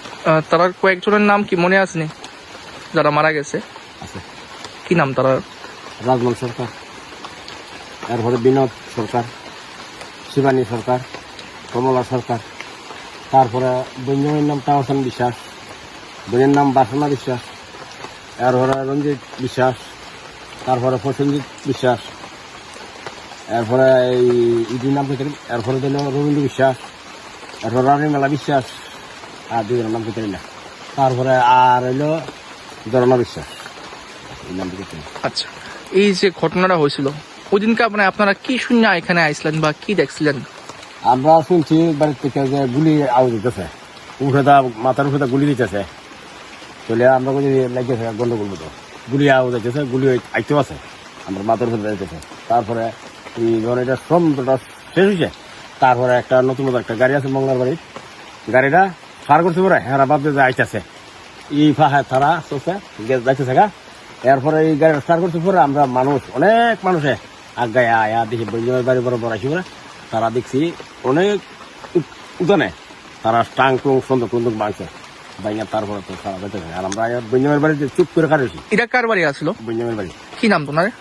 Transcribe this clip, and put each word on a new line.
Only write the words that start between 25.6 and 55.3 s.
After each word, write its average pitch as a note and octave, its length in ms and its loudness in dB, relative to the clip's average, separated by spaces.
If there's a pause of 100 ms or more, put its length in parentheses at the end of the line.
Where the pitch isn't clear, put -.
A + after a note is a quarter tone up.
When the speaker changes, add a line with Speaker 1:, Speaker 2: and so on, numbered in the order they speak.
Speaker 2:
দিল C#3 160 -2
রবীন্দ্র C#3+ 460 0
বিশ্বাস, C3 340 2 (920)
এরপর A#2+ 200 2
রানীমেলা C#3+ 420 2
বিশ্বাস, C#3+ 360 0 (840)
আর A2+ 140 -2
দুজনের A2+ 280 -2
নাম A2+ 120 -4
কি? A2 180 -6
না। G2+ 160 -6 (580)
তারপরে C3 400 2
আর B2+ 480 6
হইল D3 360 0 (720)
ধরনা D#3+ 260 4
বিশ্বাস, F#2 280 -4 (1040)
এই F2+ 60 -8
নাম F#2 140 -6
কি? F#2+ 140 -10 (400)
Speaker 1:
আচ্ছা, - 240 -6 (440)
এই G3 220 4
যে F#3 180 2 (100)
ঘটনাটা F3+ 360 2
হয়েছিল C#3+ 300 2 (440)
ওই G3+ 80 4
দিনকে A3+ 280 2
মানে G#3 180 0
আপনারা G3 280 2
কি B3+ 240 -4
শুনে A3+ 400 4
এখানে E3+ 240 0
আইছিলেন D#3 400 0
বা D3+ 200 2
কি G#3+ 140 -2
দেখছিলেন? C#3+ 460 0 (600)
Speaker 2:
আমরা C3+ 400 6
শুনছি E3 560 4
বাড়ির D3+ 240 2
থেকে C#3 260 -2
যে C#3 200 0
গুলি D3+ 360 4
আওয়াজ B2+ 300 4
হইতেছে, G#2+ 300 -2 (580)
উঠে C#3 220 2
দা C#3 200 8 (120)
মাথার C3 320 0
উপরে C#3 200 0
গুলি C3+ 180 2
দিতেছে, A2 380 0 (1040)
চলে A#2 200 4
আমরা C3 240 4
বলি, C3+ 380 2
"লাগিয়েছে B2 340 -2 (140)
গন্ডগোল A#2 300 -2
মতো, D#2+ 220 -10 (420)
গুলি C#3+ 180 4
আওয়াজ C3 240 4
হইতেছে, A#2+ 300 -2
গুলি B2+ 360 2 (140)
আইতেও C#3+ 240 0
আছে, - 160 0 (520)
আমরা F#2+ 180 -6
মাথার A2+ 240 0
উপরে A2+ 140 -2
যাইতেছে।" G2 340 -6 (320)
তারপরে A2+ 440 0 (460)
এই A2+ 260 2
ধরেন B2 200 0
এটা B2+ 120 0
শ্রমটা D#3 600 2 (380)
শেষ F3+ 100 4
হয়েছে, F3 240 2 (500)